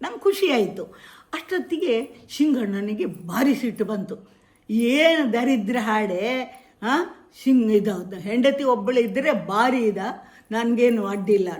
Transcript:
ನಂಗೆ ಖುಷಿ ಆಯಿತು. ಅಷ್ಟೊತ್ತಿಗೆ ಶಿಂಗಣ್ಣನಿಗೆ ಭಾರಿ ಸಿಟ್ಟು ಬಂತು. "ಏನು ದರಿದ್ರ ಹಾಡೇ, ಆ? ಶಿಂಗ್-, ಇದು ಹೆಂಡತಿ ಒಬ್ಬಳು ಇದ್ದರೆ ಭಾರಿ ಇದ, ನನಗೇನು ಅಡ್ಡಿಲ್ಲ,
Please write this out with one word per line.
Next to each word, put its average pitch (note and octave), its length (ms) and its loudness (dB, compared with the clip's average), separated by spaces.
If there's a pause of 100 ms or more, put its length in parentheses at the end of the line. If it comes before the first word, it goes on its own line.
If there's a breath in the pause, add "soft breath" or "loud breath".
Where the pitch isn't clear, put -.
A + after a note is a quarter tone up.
ನಂಗೆ F#4+ 160 -10
ಖುಷಿ G4 320 2
ಆಯಿತು. G3+ 340 -2 (480 loud breath)
ಅಷ್ಟೊತ್ತಿಗೆ D#4 840 -4 (120)
ಶಿಂಗಣ್ಣನಿಗೆ G#3+ 760 0
ಭಾರಿ G3 480 -2
ಸಿಟ್ಟು A3 300 -4
ಬಂತು. G3 460 -8 (400 soft breath)
"ಏನು C4+ 600 2
ದರಿದ್ರ A#3+ 480 0
ಹಾಡೇ, G#3+ 800 -4 (220 loud breath)
ಆ? C#4 220 0 (380)
ಶಿಂಗ್-, B3 300 4
ಇದು G3 440 0
ಹೆಂಡತಿ B3 480 0
ಒಬ್ಬಳು B3 360 2
ಇದ್ದರೆ A#3 460 0
ಭಾರಿ A#3 320 2
ಇದ, G#3+ 200 0 (520 loud breath)
ನನಗೇನು A#3 560 2
ಅಡ್ಡಿಲ್ಲ, G3 420 0 (120)